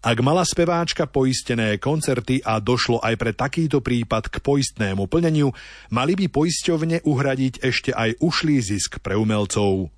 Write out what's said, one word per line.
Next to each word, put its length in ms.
Ak 160
mala 240
speváčka 640
poistené 720
koncerty 640
a 160
došlo 480
aj 160
pre 160
takýto 400
prípad 480
k 160
poistnému 640
plneniu, 480
mali 240
by 80
poisťovne 800
uhradiť 560
ešte 320
aj 240
ušlý 400
zisk 400
pre 160
umelcov. 840